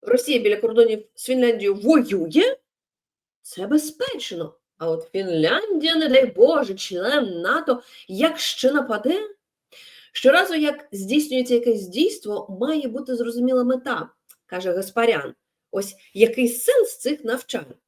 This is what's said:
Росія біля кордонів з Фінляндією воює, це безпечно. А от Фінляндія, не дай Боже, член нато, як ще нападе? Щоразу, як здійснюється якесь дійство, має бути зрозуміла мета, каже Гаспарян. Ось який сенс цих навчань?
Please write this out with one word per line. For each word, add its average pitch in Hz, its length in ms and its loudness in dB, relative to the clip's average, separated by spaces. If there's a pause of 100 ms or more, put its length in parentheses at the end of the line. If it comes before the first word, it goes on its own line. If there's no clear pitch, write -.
Росія 247 380 2
біля 208 180 2
кордонів 220 480 2 (100)
з - 100 -14
Фінляндією 233 500 0
воює, 233 800 2 (840)
це - 260 -12
безпечно. 302 880 -4 (220)
А 165 120 -4
от 160 220 -4
Фінляндія, 285 840 0
не 320 120 0
дай 262 180 6
Боже, 240 500 4
член 190 680 -4
нато, 247 400 0 (260)
як 302 320 0
ще - 320 0
нападе? 277 580 -2 (840)
Щоразу, 339 420 4
як 294 360 -2
здійснюється 247 640 0
якесь 233 340 2
дійство, 208 760 -4
має 285 260 -2
бути 254 280 -6
зрозуміла 240 480 0
мета, 247 460 -4 (360)
каже 185 260 -6
Гаспарян. 196 600 -2 (380)
Ось 196 240 -6 (180)
який 226 340 2
сенс 453 500 0
цих 294 260 -6
навчань? 226 500 -8 (140)